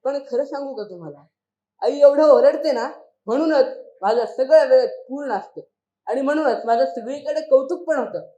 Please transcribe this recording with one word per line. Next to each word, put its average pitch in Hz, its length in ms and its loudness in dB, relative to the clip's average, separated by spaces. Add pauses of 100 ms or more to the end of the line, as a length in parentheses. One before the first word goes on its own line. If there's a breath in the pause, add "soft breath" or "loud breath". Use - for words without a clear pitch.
पण 277 140 -4 (120)
खरं 247 140 -2
सांगू 277 300 -10
का 208 160 -12
तुम्हाला, 160 340 -18 (580)
आई 277 180 -2
एवढं 285 280 6
ओरडते 285 440 4
ना, 247 180 -4 (360)
म्हणूनच 277 400 2 (360)
माझं 226 220 0
सगळं 277 420 2
वेळ 254 200 4 (220)
पूर्ण 277 240 -8
असतं 190 280 -8 (460)
आणि 240 140 -4
म्हणूनच 285 440 -2
माझं 233 200 2
सगळीकडे 269 560 -6
कौतुक 269 460 0
पण 311 120 -2
होतं. 208 280 -8 (120)